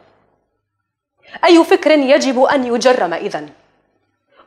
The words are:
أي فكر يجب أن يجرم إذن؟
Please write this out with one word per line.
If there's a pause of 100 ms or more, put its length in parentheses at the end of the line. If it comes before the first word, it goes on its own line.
(1500)
أي
فكر
يجب
أن
يجرم
إذن؟ (960)